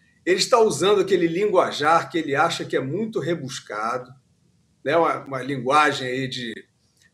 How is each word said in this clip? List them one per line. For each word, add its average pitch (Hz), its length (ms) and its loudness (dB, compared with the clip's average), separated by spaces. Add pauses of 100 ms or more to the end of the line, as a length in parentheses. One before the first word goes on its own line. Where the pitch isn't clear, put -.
(260)
Ele 180 120 2
está 233 220 2
usando 196 420 4
aquele 175 260 2
linguajar 165 840 2
que - 80 -6
ele 147 180 -2
acha 165 300 0
que 147 100 -4
é 147 40 0
muito 180 400 -4
rebuscado, 127 920 -6 (720)
né? 143 140 0
Uma, 147 280 2
uma 131 160 -8
linguagem 135 680 0
aí 131 200 -4
de, 127 260 -8 (600)